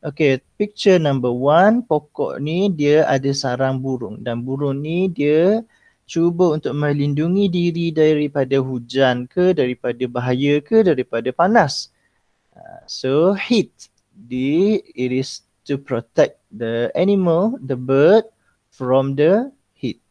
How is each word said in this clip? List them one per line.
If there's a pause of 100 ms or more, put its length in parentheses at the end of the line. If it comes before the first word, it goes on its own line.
Okey, (160)
picture
number
one,
pokok
ni
dia
ada
sarang
burung
dan
burung
ni
dia (480)
cuba
untuk
melindungi
diri
daripada
hujan
ke,
daripada
bahaya
ke,
daripada
panas. (640)
Ah,
so
heat, (240)
di, (160)
it
is (240)
to
protect
the
animal,
the
bird (480)
from
the (240)
heat. (100)